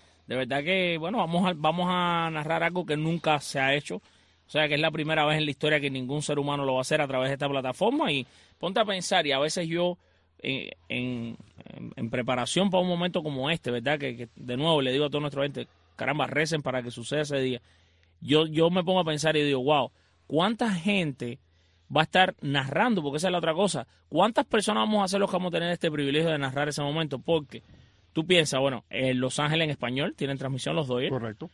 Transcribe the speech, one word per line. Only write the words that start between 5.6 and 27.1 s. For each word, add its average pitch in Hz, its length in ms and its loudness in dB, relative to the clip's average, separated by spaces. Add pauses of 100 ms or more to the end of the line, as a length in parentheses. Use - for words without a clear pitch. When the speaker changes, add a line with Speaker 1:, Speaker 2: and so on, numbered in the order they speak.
Speaker 1:
que 139 100 -2
ningún 135 320 -4
ser 147 160 -2
humano 143 260 -2
lo 135 100 0
va 127 40 2
a - 20 2
hacer 151 220 0
a 143 40 0
través 131 220 -2
de 139 60 -2
esta 143 160 -4
plataforma. 180 600 0
Y 135 160 -2 (320)
ponte 190 220 -2
a 220 60 4
pensar, 185 400 0
y 139 60 0
a 135 60 2
veces 160 300 -2
yo, 175 300 0 (400)
eh, 113 320 -6 (180)
en, 123 480 -6 (300)
en, 117 300 -14
en 117 140 -6
preparación 123 600 0
para 180 120 2
un 180 60 0
momento 175 340 -2
como 143 280 -4
este, 160 200 -4
¿verdad? 120 280 -2
Que, 131 180 -6
que, 120 200 -12
de 123 200 -6
nuevo, 151 240 2
le 127 120 0
digo 143 140 2
a 143 40 -4
toda 147 100 -2
nuestra 143 220 -4
gente, 139 260 -6 (280)
caramba, 135 300 -2
recen 151 360 0
para 127 200 -2
que 120 80 -8
suceda 123 320 -4
ese 143 180 -2
día. 127 200 -2 (600)
Yo, 151 260 4
yo 160 240 4
me 185 140 2
pongo 185 160 2
a 170 40 2
pensar 156 320 2
y 147 60 4
digo, 135 200 2
"Wow, 139 280 4 (360)
¿cuánta 214 460 2
gente 160 640 -2 (560)
va 151 80 4
a - 20 4
estar 185 360 4
narrando?". 147 640 0
Porque 143 160 -2
esa 180 100 0
es 180 40 2
la 175 60 2
otra 160 160 0
cosa. 165 320 0 (220)
¿Cuántas 208 380 2
personas 214 400 2
vamos 214 180 2
a 180 40 -2
ser 196 120 0
los 196 100 2
que 190 60 -2
vamos 180 160 -2
a 170 60 0
tener 170 140 -2
este 170 180 0
privilegio 151 400 2
de 156 80 0
narrar 139 300 0
ese 147 140 -4
momento? 143 360 -2